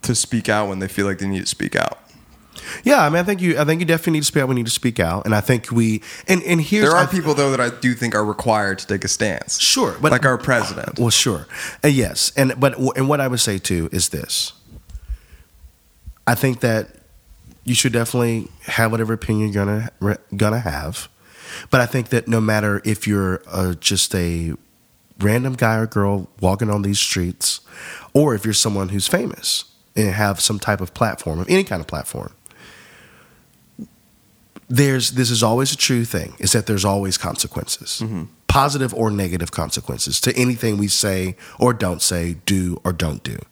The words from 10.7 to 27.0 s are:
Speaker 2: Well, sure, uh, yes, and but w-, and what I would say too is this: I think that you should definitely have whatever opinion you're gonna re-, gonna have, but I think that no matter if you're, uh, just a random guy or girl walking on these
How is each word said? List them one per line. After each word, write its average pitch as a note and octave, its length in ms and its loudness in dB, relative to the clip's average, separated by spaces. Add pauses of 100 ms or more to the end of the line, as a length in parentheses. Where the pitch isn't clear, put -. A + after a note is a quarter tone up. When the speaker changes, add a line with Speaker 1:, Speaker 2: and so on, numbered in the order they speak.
Speaker 2:
Well, A#2 100 4
sure, F#2 380 0 (360)
uh, D3 40 8
yes, B2+ 480 2
and C3 240 4
but C3 140 4
w-, C3 200 0
and C3+ 140 0
what D3 120 0
I C3+ 60 0
would B2 140 -2
say G2 180 0
too E2+ 320 -2
is - 200 0
this: - 420 -6 (1700)
I A#2+ 100 4
think B2+ 240 0
that A2+ 280 0 (760)
you B2 100 0
should A#2 180 2
definitely A#2 560 0 (180)
have A2+ 260 2
whatever A2+ 200 -2
opinion G#2+ 400 0
you're G2+ 120 2
gonna G#2+ 260 -2 (100)
re-, G2+ 160 0 (200)
gonna G#2+ 240 2
have, D#2 480 -6 (640)
but C3 100 6
I A#2+ 60 4
think B2 240 -2
that A#2 180 0
no A2+ 120 2
matter G#2+ 440 2
if G#2+ 220 -2
you're, G2 420 0
uh, F2+ 260 0
just - 400 0
a E2+ 380 -2 (680)
random B2 360 2
guy A2+ 220 2
or A2 100 0
girl G2+ 420 0 (120)
walking G2+ 300 2
on G#2 120 0
these G2 180 0